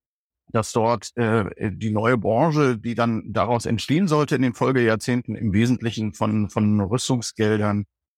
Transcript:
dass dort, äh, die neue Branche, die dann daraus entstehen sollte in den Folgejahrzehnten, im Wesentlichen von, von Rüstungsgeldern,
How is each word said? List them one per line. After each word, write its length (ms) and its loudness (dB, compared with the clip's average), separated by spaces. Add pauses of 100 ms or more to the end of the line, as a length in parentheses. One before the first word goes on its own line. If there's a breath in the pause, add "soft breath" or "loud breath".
(480)
dass 240 -2
dort, 440 0
äh, 560 0
die 200 -4
neue 260 2
Branche, 640 2
die 160 -6
dann 360 -2
daraus 360 0
entstehen 400 0
sollte 280 2
in 60 0
den 140 0
Folgejahrzehnten, 800 0
im 180 -2
Wesentlichen 600 0
von, 360 -2
von 320 2
Rüstungsgeldern, 1040 -2 (320)